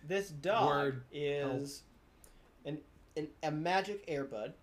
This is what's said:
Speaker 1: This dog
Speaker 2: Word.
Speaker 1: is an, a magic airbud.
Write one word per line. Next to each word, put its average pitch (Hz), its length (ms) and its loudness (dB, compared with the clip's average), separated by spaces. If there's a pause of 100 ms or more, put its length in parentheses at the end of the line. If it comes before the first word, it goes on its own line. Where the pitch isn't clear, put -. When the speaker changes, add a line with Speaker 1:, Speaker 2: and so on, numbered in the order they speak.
Speaker 1:
This 196 240 0
dog 170 380 4 (260)
Speaker 2:
Word. 123 180 -10
Speaker 1:
is 143 680 -2 (840)
an, 151 140 -6 (640)
a 156 100 0
magic 190 560 0
airbud. 135 540 -4